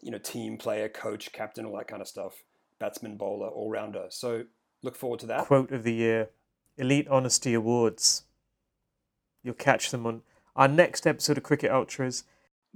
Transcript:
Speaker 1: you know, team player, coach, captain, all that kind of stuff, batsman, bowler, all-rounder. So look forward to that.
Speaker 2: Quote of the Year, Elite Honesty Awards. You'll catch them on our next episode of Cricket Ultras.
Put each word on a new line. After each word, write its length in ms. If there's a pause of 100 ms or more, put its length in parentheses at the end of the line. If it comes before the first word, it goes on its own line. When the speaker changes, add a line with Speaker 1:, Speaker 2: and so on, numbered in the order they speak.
Speaker 1:
you 100
know, 60
team 400
player, 320
coach, 420
captain, 340
all 120
that 100
kind 140
of 60
stuff, 360 (360)
batsman, 380
bowler, 300
all-rounder. 640
So 360 (360)
look 140
forward 260
to 60
that. 180
Speaker 2:
Quote 260
of 120
the 100
Year, 360 (480)
Elite 320
Honesty 440
Awards. 720 (1200)
You'll 120
catch 360
them 140
on 160 (340)
our 120
next 400
episode 300
of 60
Cricket 280
Ultras. 520 (520)